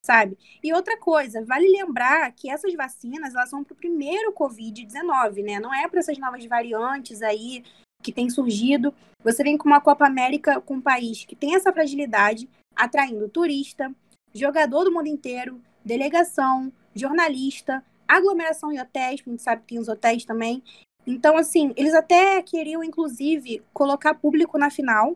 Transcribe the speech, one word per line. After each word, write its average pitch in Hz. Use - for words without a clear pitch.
sabe? 214
E 311
outra 370
coisa, 277
vale 277
lembrar 294
que -
essas 302
vacinas, 262
elas 247
são 285
pro -
primeiro 339
covid 226
dezenove, 247
né? 208
Não 247
é 294
pra 359
essas 302
novas 247
variantes 233
aí 226
que -
têm 247
surgido. 247
Você 233
vem 294
com 302
uma 285
Copa 285
América 269
com 269
um 262
país 247
que -
tem 294
essa 381
fragilidade, 254
atraindo 240
turista, 277
jogador 285
do 370
mundo 320
inteiro, 247
delegação, 269
jornalista, 269
aglomeração 330
em 269
hotéis, 254
porque -
a 240
gente 233
sabe 226
que -
tem 233
os 226
hotéis 233
também. 226
Então, 269
assim, 311
eles 294
até 359
queriam, 330
inclusive, 285
colocar 285
público 311
na 285
final 247